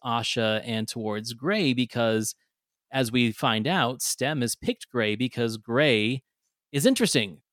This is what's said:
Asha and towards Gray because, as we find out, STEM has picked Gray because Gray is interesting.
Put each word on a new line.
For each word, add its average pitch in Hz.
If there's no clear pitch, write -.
Asha 113
and 110
towards 110
Gray 147
because, 113
as 127
we 120
find 110
out, 135
STEM 139
has 120
picked -
Gray 107
because 117
Gray 120
is 143
interesting. 165